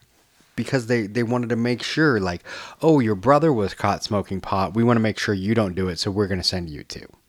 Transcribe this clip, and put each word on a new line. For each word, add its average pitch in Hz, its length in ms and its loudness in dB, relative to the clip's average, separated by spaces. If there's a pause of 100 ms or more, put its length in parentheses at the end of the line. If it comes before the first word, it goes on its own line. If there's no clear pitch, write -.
(540)
because 120 320 -2
they, 117 200 0
they 107 160 -2
wanted 120 260 -2
to 117 80 0
make 120 260 0
sure, 151 380 2
like, 87 240 -4 (380)
"Oh, 151 180 6
your 110 140 2
brother 143 380 4
was 104 200 0
caught - 320 -2
smoking 95 360 -2
pot. 95 340 -2
We 117 100 2
wanna 117 160 4
make 110 180 0
sure 107 160 0
you 98 200 0
don't 101 200 0
do 92 140 -2
it, 87 100 -6
so - 120 -4
we're 98 180 0
gonna 92 160 -4
send 87 240 -2
you - 160 -12
too." - 220 -14 (220)